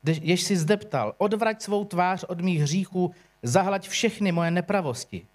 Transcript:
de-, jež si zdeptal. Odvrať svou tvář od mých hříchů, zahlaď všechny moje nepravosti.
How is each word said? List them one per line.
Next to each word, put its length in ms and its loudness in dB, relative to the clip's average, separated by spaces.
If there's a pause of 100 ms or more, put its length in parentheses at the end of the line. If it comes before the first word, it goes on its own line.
de-, 180 2
jež 200 2
si 160 0
zdeptal. 600 0
Odvrať 440 0
svou 240 -2
tvář 380 0
od 180 -8
mých 200 2
hříchů, 500 0 (320)
zahlaď 440 2
všechny 440 -2
moje 200 0
nepravosti. 840 -4